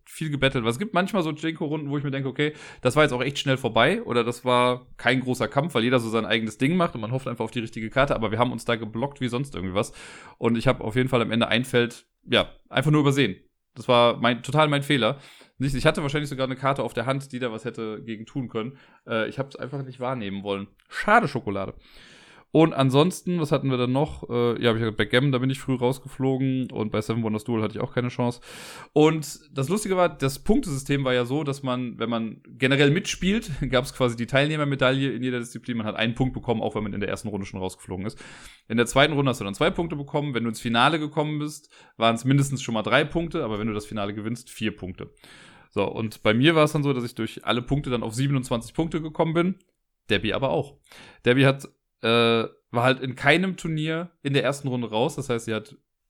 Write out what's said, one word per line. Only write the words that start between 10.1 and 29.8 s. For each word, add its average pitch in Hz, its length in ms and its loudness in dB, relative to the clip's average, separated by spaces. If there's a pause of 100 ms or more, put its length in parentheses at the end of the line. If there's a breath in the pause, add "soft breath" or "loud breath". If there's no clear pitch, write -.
Und 117 180 2
ich 113 120 0
hab - 140 0
auf 107 120 -6
jeden 127 140 2
Fall 127 120 2
am 107 120 -2
Ende 117 160 2
ein 117 160 2
Feld, 120 420 0 (160)
ja, 110 320 2 (140)
einfach 147 240 2
nur 151 80 6
übersehen. 135 340 4 (400)
Das - 140 -6
war 120 300 6
mein, 120 260 2
total 151 240 4
mein 143 160 0
Fehler. 135 340 2 (400 loud breath)
Nicht, 135 160 -2
ich 120 100 -2
hatte 156 180 2
wahrscheinlich 147 280 -4
sogar 131 160 -4
eine 127 100 -6
Karte 135 280 0
auf 120 100 -8
der 117 120 -4
Hand, 139 260 -4
die 123 80 -8
da 123 100 -2
was 110 140 -8
hätte 113 400 -8
gegen 110 200 -10
tun 127 240 -6
können. 113 300 -6 (280 soft breath)
Äh, 110 220 -2
ich 123 120 -6
hab's 139 160 -10
einfach 131 260 -8
nicht 127 160 -14
wahrnehmen 107 460 -6
wollen. 98 240 -4 (200)
Schade 208 380 2
Schokolade. 98 480 -4 (800 loud breath)
Und 160 200 6
ansonsten, 160 680 2
was 151 120 -2
hatten 135 180 2
wir 127 60 2
dann 123 160 0
noch? 143 360 -2
Äh, 120 320 0
ja, 117 100 4
hab 110 40 4
ich 110 60 -2
gesagt, 110 160 -2
Backgammon, 123 340 2
da 127 80 2
bin 131 120 0
ich 135 100 -6
früh 131 160 -2
rausgeflogen. 131 960 -2
Und 107 180 -4
bei 107 100 -2
Seven 113 220 -2
Wonders 107 220 -2
Duel 113 180 -2
hatte 107 140 -4
ich 104 40 -4
auch 110 140 -6
keine 123 140 -2
Chance. 120 320 -4 (520 loud breath)
Und 156 460 4 (140)
das 135 160 -4
Lustige 190 280 -2